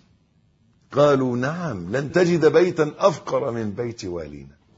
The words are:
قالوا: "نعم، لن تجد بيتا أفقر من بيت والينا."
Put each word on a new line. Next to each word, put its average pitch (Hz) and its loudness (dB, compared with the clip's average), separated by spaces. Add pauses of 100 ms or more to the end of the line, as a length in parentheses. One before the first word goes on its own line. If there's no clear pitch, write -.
(920)
قالوا: 131 2
"نعم، 123 -6
لن 139 -4
تجد 170 4
بيتا 151 2
أفقر 139 0
من 113 -6
بيت 117 -8
والينا." 73 -12 (220)